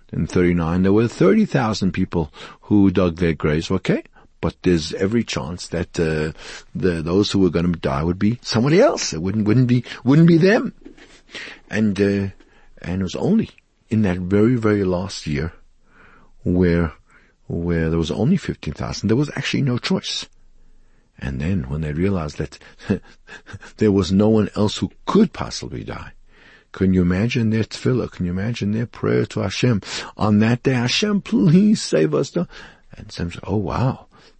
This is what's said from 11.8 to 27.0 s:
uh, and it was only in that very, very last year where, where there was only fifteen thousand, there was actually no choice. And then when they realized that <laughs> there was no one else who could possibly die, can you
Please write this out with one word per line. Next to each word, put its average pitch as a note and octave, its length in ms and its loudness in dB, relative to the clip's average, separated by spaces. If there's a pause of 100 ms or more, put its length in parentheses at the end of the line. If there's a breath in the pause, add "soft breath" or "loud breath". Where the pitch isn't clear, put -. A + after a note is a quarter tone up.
uh, G2 280 0 (540 soft breath)
and F#2 180 -4
it - 20 -2
was F2+ 140 -6
only E3 340 0 (400)
in A2 120 2
that F2+ 160 0
very, G2+ 360 4
very G#2 300 2
last F#2 420 -4
year D2+ 260 -4 (920 soft breath)
where, F2 480 2 (560 soft breath)
where E2+ 420 -2
there E2 80 0
was D#2+ 140 -2
only C#3 240 0
fifteen - 380 -8
thousand, B1+ 340 -6
there G#2+ 80 2
was C#3+ 140 -2
actually - 320 -4
no B2 140 -2
choice. - 500 -6 (920)
And C2 220 -6
then D#2 280 -4
when D2 120 -6
they D2+ 120 -4
realized E2+ 460 -2
that - 200 -8 (300 loud breath)
<laughs> F#2 120 0 (800 loud breath)
there G#2+ 140 4
was F#2+ 200 2
no G#2 160 6
one A2 260 4
else G2+ 220 0
who - 160 -6 (140)
could G3+ 260 2
possibly - 500 -10
die, - 300 -12 (600 soft breath)
can F#2+ 200 2
you F#2 80 4